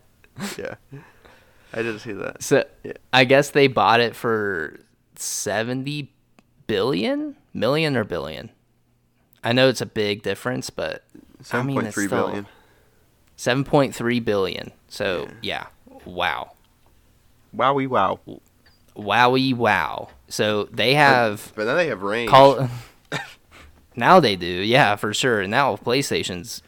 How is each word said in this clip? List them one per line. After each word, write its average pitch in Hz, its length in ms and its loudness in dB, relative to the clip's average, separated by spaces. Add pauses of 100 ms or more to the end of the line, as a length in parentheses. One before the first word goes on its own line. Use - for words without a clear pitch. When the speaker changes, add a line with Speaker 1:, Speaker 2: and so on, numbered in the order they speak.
(580)
Speaker 1:
Yeah. - 160 -10 (960)
I 117 100 -6
did 110 180 -6
see 113 120 -12
that. - 300 -10
Speaker 2:
So, - 220 2 (180)
Speaker 1:
Yeah. - 100 -14 (200)
Speaker 2:
I 131 120 4
guess 135 260 4
they 139 160 4
bought 113 340 4
it 113 140 -2
for 104 640 -4 (380)
seventy 131 960 -6 (540)
billion? 220 680 -2 (180)
Million 143 420 0
or 110 80 0
billion? 78 460 -8 (920)
I 117 100 -2
know 131 160 6
it's 120 120 0
a 113 60 -4
big 104 360 -2
difference, 123 480 -6
but, - 340 -8 (480)
I 120 100 -2
mean, 135 240 -4
it's 104 80 -10
still - 0 -
Speaker 1:
Seven - 0 -
point - 0 -
three 101 140 -2
billion. 101 380 -4 (880)
Speaker 2:
seven 135 280 -2
point 135 300 0
three 120 260 -2
billion. 101 520 -2 (160)
So, 92 400 -4 (120)
Speaker 1:
Yeah. 87 260 -8 (220)
Speaker 2:
yeah. - 160 -20
Wow. 87 460 -4 (1080)
Speaker 1:
Wowie 135 320 2
wow. 98 320 0 (760)
Speaker 2:
Wowie 123 580 2
wow. 104 540 0 (200)
So, 107 360 0
they 113 280 0
Speaker 1:
But, 147 60 4
Speaker 2:
have 120 580 4
Speaker 1:
but 107 100 -4
now 127 80 -2
they 170 140 0
have 98 140 -6
range. 113 280 -2
Speaker 2:
Call, 135 380 6 (640)
<laughs> - 640 -20
now 151 240 8
they 107 160 2
do, 85 100 -6
yeah, 104 500 2
for 107 180 -4
sure. 107 320 0
Now 113 300 0
PlayStation's 104 920 -4